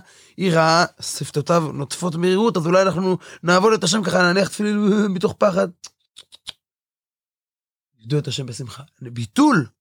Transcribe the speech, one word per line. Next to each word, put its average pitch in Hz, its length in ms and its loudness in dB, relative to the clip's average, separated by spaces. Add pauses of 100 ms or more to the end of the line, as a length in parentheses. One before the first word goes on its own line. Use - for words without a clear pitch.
(380)
יראה, 165 460 4 (160)
שפתותיו 151 720 -2
נוטפות 143 420 -6
מהירות, 185 420 2
אז 160 100 -2
אולי 175 160 4
אנחנו 185 360 0 (240)
נעבוד 185 300 4
את 214 120 0
השם 190 180 0
ככה, 175 300 2
נניח 190 160 0
תפילין 208 280 -4 (200)
<laughs> 202 180 0
מתוך 185 240 -2
פחד. 196 300 0 (2250)
עבדו 120 180 -4
את 139 100 -6
השם 135 180 -8
בשמחה. 123 360 -14 (200)
ביטול, 127 640 0 (140)